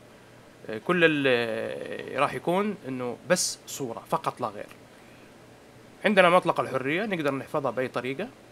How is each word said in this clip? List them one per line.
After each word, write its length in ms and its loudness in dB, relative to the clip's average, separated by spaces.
آه، 80 -6
كل 260 2
اللي 1120 0
راح 160 0
يكون 420 -2
إنه 300 -6
بس 380 0
صورة 420 -8
فقط 320 -4
لا 60 0
غير. 200 -10
عندنا 240 8
مطلق 300 4
الحرية، 460 -2
نقدر 280 -2
نحفظها 380 -4
بأي 160 -2
طريقة، 400 -6